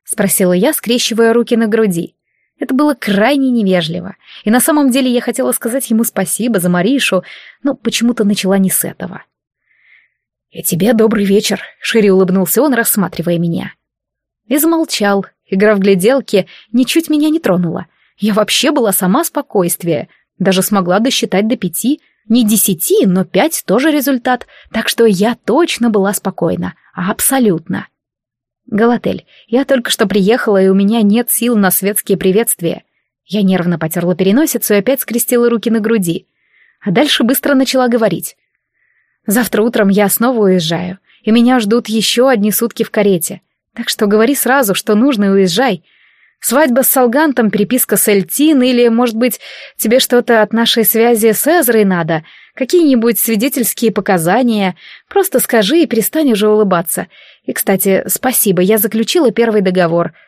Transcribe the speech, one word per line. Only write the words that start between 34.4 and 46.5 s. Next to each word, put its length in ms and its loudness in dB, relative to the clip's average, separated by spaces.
и 40 4
опять 240 -2
скрестила 480 0
руки 200 -2
на 100 0
груди. 460 -2
А 100 -6
дальше 340 0
быстро 300 0
начала 340 2
говорить. 480 -2
«Завтра 360 0
утром 260 0
я 200 2
снова 360 0
уезжаю, 540 -2
и 80 -2
меня 300 4
ждут 280 0
еще 400 0
одни 240 2
сутки 320 -4
в 60 -8
карете. 520 -2
Так 140 -8
что 180 -2
говори 280 2
сразу, 400 0
что 200 -2
нужно, 300 2
и 40 2
уезжай. 560 0
Свадьба 420 2